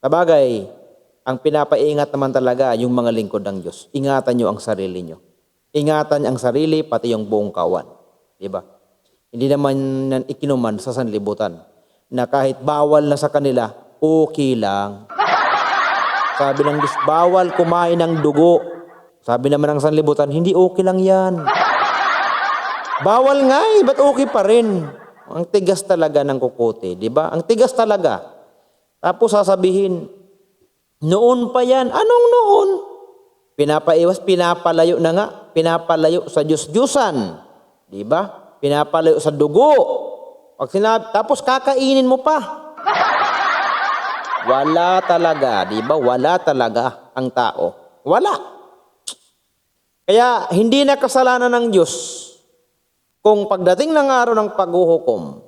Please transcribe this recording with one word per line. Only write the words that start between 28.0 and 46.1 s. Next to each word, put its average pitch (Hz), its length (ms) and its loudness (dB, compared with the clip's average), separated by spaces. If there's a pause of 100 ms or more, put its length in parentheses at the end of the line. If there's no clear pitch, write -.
Tapos 190 320 0
sasabihin, 185 720 0 (960)
"Noon 226 480 2
pa 247 160 0
yan." 254 240 2
Anong 480 400 4
noon? 403 400 4 (880)
Pinapaiwas, 160 640 2
pinapalayo 175 800 2
na 165 100 2
nga. 190 140 0 (320)
Pinapalayo 165 720 0
sa 151 160 -2
Diyos-Diyusan. 170 680 0 (760)
Di 98 160 -12
ba? 170 560 -4
Pinapalayo 147 560 0
sa 151 160 -2
dugo. 190 720 2 (500)
Pag - 160 -8
sinabi, 220 400 -2
tapos 226 320 -2
kakainin 262 640 0
mo 262 160 0
pa. 311 160 2 (2000)
Wala 170 560 2
talaga, 143 640 0
di 107 160 -4
ba? 147 160 0
Wala 127 400 0